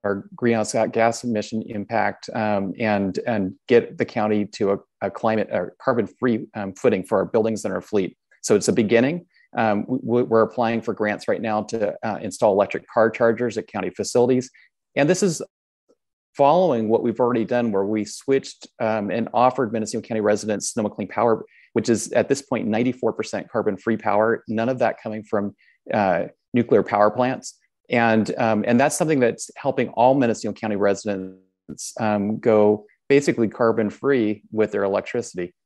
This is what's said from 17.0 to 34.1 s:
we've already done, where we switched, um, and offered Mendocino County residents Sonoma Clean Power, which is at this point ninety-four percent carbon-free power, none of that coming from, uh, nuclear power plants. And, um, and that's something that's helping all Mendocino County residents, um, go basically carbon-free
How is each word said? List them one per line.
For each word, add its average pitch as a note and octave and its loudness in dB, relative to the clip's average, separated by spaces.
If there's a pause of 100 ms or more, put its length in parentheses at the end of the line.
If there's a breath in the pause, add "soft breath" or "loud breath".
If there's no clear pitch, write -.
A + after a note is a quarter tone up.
we've A#2+ -2
already A#2+ 2
done, A#2+ 0
where G2 0
we G#2+ -2
switched, - -4 (140)
um, G#2+ -2
and A2+ -2
offered B2 2
Mendocino A2 -4
County A2 -4
residents G#2 0
Sonoma A2 -2
Clean G2+ -6
Power, A2 0 (280 soft breath)
which A2 0
is A2 0
at A#2 2
this C3+ 0
point - -4
ninety-four A2+ 0
percent - -8
carbon-free G#2+ -2
power, G#2+ 0
none A2+ -2
of C3 -2
that A#2 0
coming A2 -8
from, G2+ -4 (380 soft breath)
uh, F#2+ 0 (280)
nuclear A#2 2
power G#2 2
plants. B2 -4 (320)
And, A2+ 2
um, A2 0
and A#2+ 4
that's D3 2
something D#3 0
that's - 0
helping C3 -2
all B2+ 4
Mendocino A#2 0
County G#2 -6
residents, F#2+ -4
um, G#2+ 0
go G#2+ 4 (220 soft breath)
basically C#3 4
carbon-free A2+ 0